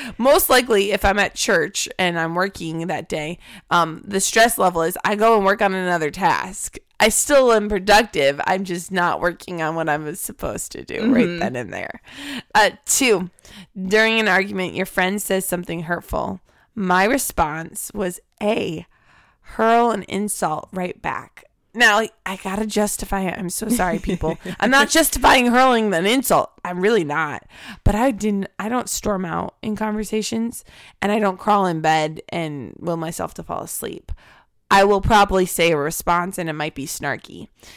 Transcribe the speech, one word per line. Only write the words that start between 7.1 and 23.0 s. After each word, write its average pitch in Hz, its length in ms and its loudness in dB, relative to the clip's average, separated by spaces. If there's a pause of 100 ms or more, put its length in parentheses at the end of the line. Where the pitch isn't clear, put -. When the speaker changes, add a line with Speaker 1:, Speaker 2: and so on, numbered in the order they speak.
Speaker 1:
am 214 160 4
productive. 196 760 2
I'm 190 180 0
just 175 260 -8
not 175 300 0
working 175 420 -4
on 160 140 -2
what 160 140 -2
I'm 151 260 -2
supposed - 580 -10
to - 120 -14
do 233 280 0
right 233 120 6
Speaker 2:
Mm-hmm. 175 140 -4
Speaker 1:
then - 180 -4
and 120 160 -8
there. - 280 -12 (540)
Uh, 311 140 6 (160)
two, 196 440 2 (460)
during 220 460 2
an 214 80 2
argument, 190 440 0
your 190 120 -4
friend 190 360 -2
says 190 240 -2
something 175 360 -6
hurtful. 175 580 -6 (360)
My 185 280 2
response 165 880 -2
was 185 280 -6 (200)
A, 208 440 -2 (560)
hurl 233 500 2
an 208 120 -4
insult 190 680 -4
right 180 300 -8
back. - 420 -10 (300)
Now, 220 300 4 (220)
I 196 120 -6
gotta 202 300 -4
justify 208 560 -2